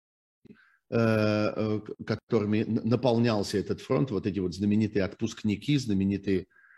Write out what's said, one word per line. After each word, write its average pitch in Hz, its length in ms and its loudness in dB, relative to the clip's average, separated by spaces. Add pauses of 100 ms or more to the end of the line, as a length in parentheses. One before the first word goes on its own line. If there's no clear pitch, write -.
(920)
э, 117 60 -2
э, 107 840 2
к-, - 240 -14
которыми 107 540 0
н-, 110 260 0
наполнялся 117 720 2
этот 90 220 -4
фронт, 143 300 -2
вот 95 160 -4
эти 98 120 -2
вот 90 160 -2
знаменитые 104 500 2
отпускники, 110 720 -2
знаменитые 98 680 0 (320)